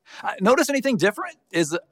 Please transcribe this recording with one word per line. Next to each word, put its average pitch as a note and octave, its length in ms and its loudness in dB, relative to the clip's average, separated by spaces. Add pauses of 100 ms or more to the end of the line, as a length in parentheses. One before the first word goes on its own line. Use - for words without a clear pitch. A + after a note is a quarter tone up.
(220)
Uh, - 180 -6
"Notice B3+ 300 4
anything C4+ 260 0
different?" G#3+ 400 -2 (140)
is D#3+ 260 0 (160)